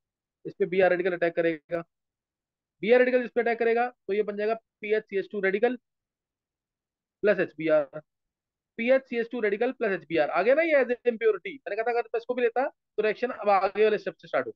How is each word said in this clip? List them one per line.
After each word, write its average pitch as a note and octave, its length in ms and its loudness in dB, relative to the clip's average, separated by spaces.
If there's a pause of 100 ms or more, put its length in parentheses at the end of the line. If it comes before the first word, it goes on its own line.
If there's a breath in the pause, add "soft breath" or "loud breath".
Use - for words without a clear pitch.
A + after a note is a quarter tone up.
(440)
इस D#3+ 100 -14
पे G3 120 -2
VR F3+ 240 2
radical F3+ 220 -2
attack E3+ 240 -2
करेगा, E3 460 -2 (1000)
VR A3+ 160 6
radical B3+ 260 0
इस G#3+ 60 -10
पे A#3+ 100 -2
attack A#3 180 0
करेगा A#3 300 2 (180)
तो G3 60 -2
ये G#3 120 0
बन G#3 120 -8
जाएगा G#3+ 180 -2 (260)
पीएचसीएच G#3 520 -2
two G#3 80 -6
radical G#3 360 0 (1500)
plus G3+ 180 2
एचबीआर, D#3 600 -2 (760)
पीएचसीएच A#3+ 540 0
टू B3 80 -6
रेडिकल G#3+ 320 -2
plus A3 200 -2
एचबीआर। D3+ 380 0
आ E3 120 0
गया A#3+ 120 4
ना D#4+ 80 2
ये D#4+ 140 0
as B3 140 2
an A#3+ 200 -2
impurity, G#3 440 0
मैंने - 220 -10
कहा G#3+ 80 -4
था A#3+ 60 -2
अगर A#3 240 -2
मैं A3+ 40 0
इसको B3 160 -6
भी B3 80 -2
लेता A#3+ 240 0
तो - 360 -8
reaction G#3+ 280 -2
अब G#3 200 -6
आगे G3 340 2
वाले G#3+ 140 2
स्टेप - 180 -8
से - 120 -20
स्टार्ट B2+ 180 -2
हो। A2 100 -12